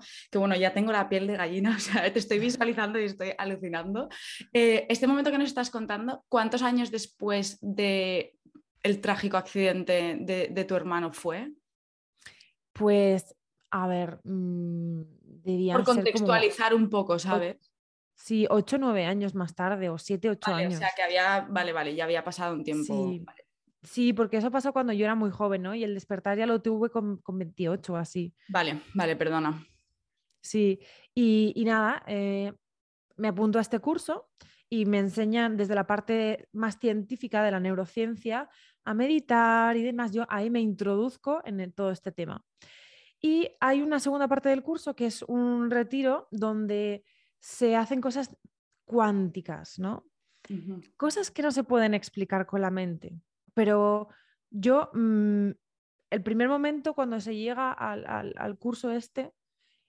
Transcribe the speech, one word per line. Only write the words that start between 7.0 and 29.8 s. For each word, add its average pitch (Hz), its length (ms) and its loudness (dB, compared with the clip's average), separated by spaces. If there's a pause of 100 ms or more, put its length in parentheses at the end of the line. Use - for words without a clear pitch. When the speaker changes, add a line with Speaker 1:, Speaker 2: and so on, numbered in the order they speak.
Speaker 1:
de 190 800 0 (420)
el 202 200 0
trágico 196 360 0
accidente 185 840 0
de, 185 320 -2
de 185 140 -2
tu 190 100 -2
hermano 170 380 -2
fue? 196 380 -6 (1200)
Speaker 2:
Pues, 202 640 4 (360)
a 185 160 0
ver, 175 360 -2
mm, 175 800 -4 (420)
debían 180 360 2
Speaker 1:
Por 196 60 2
Speaker 2:
ser 220 240 4
como 214 180 2
Speaker 1:
contextualizar 220 460 4
un 220 160 4
poco, 196 240 0
Speaker 2:
o- 170 60 2
Speaker 1:
¿sabes? 180 520 -2 (440)
Speaker 2:
sí, 220 340 0
ocho, 214 280 2
nueve 220 280 0
años 196 300 -2
más 175 200 -4
tarde, 185 340 -2
o 165 80 -4
siete, 196 320 -2
ocho 208 220 -2
Speaker 1:
Vale, 175 160 0
o - 20 0
Speaker 2:
años. 165 100 -4
Speaker 1:
sea, 185 160 0
que 185 80 0
había, 185 460 2
vale, 175 240 0
vale, 151 220 -2
ya 165 100 -2
había 165 180 0
pasado 175 320 -4
un - 80 -6
tiempo. 170 540 -2
Speaker 2:
Sí. - 80 -12
Speaker 1:
Vale. - 180 -20 (400)
Speaker 2:
Sí, 240 300 2
porque 220 240 0
eso 226 140 0
pasó 269 220 -2
cuando 247 200 0
yo 208 120 2
era 220 100 2
muy 214 160 2
joven, 196 300 -2
¿no? 190 140 -6
Y 233 80 -4
el 208 100 -2
despertar 202 440 -4
ya 226 80 0
lo 226 160 2
tuve 226 280 0
con, 208 280 -2
con 185 200 -8
veintiocho 180 560 -4
o 170 40 -4
así. 170 360 -6 (140)
Speaker 1:
Vale, 165 340 0 (120)
vale, 165 240 2
perdona. 160 340 0 (920)